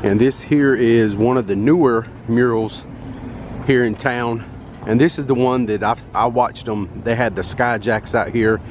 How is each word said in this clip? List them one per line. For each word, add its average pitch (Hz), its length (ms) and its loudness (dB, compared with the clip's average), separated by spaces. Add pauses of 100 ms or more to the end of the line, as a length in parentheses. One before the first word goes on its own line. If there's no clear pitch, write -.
And 104 160 2
this 131 220 2
here 143 320 2
is 113 420 4
one 117 220 2
of 123 80 0
the 98 100 -2
newer 120 520 2 (200)
murals 113 560 0 (840)
here 123 180 4
in 113 80 0
town. 117 500 -2 (440)
And 110 120 2
this 160 200 2
is 147 60 -6
the 135 100 2
one 127 320 2
that 104 160 -2
I've, 107 200 0 (120)
I 101 100 2
watched 123 400 -2
them. 104 380 -6
They 117 100 -2
had 117 220 0
the 95 80 -4
Skyjacks 113 720 -2
out 113 140 0
here 110 300 2 (100)